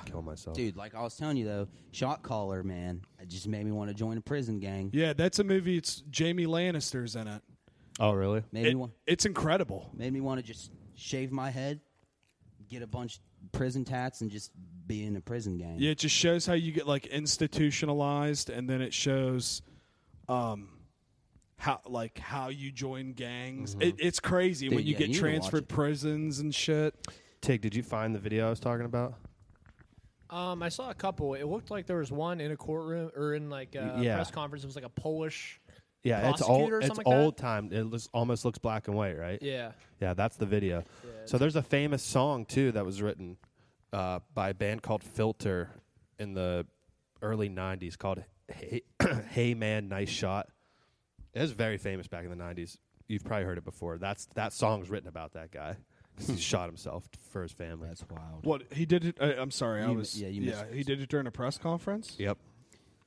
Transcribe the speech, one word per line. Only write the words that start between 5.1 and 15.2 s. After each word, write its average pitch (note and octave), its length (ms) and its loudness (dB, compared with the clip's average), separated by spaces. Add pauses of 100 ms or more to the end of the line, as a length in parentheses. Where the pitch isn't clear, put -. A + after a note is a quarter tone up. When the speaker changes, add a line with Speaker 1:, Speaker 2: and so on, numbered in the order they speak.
Speaker 3:
that's E3+ 260 2
a G#3 40 6
movie. F#3 340 4
It's - 320 -4
Jamie E3+ 360 2
Lannister's D#3+ 680 0
in A2 120 -6
it. G#2+ 140 -8 (580)
Speaker 1:
Oh, G#2+ 140 8
really? G2+ 380 4
Speaker 2:
Made A2+ 120 -2
me - 80 8
Speaker 3:
It, C3 40 6
Speaker 2:
wa- B2+ 140 -2 (160)
Speaker 3:
it's E3+ 200 4
incredible. D#3 680 2
Speaker 2:
Made B2+ 180 -2
me C3+ 80 0
wanna C3 220 0
just A2+ 300 -12 (240)
shave C3 360 -4
my C3+ 200 -2
head, C#3 280 -4 (880)
get B2 140 -10
a A2+ 60 -10
bunch A#2+ 300 -6
of - 340 -20
prison B2+ 340 0
tats, B2+ 360 -2
and G#2+ 100 -2
just G#2 200 -10 (360)
be G#2+ 180 -2
in G#2 100 -2
a F#2 60 -4